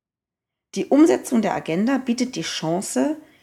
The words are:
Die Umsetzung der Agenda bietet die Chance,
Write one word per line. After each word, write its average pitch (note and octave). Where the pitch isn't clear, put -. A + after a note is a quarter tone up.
Die G3
Umsetzung C#4
der F#3
Agenda G3
bietet B3
die E3
Chance, G3+